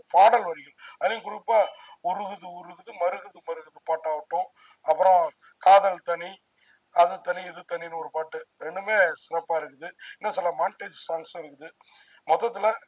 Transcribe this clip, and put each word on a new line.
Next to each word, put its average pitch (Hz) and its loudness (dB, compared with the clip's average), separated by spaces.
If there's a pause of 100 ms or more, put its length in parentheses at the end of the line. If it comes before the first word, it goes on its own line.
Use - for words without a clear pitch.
பாடல் 214 6
வரிகள், 151 -10 (200)
அதுலயும் 214 -2
குறிப்பா 214 0 (440)
உருகுது 196 -6
உருகுது, 175 -20
மருகுது 185 -4
மருகுது 160 -12
பாட்டாகட்டும், 160 -4 (400)
அப்புறம் 175 4 (400)
காதல் 196 6
தனி, 170 -6 (680)
அது 180 2
தனி 180 -6
இது 175 -16
தனின்னு 165 -10
ஒரு 151 -14
பாட்டு, 160 -8 (180)
ரெண்டுமே 196 -4 (180)
சிறப்பா 165 -4
இருக்குது. 147 -12 (220)
இன்னும் 208 -8
சில 175 -2
மாண்டேஜ் 190 -6
சாங்ஸும் 165 -10
இருக்குது. 147 -20 (560)
மொத்தத்துல 202 0 (140)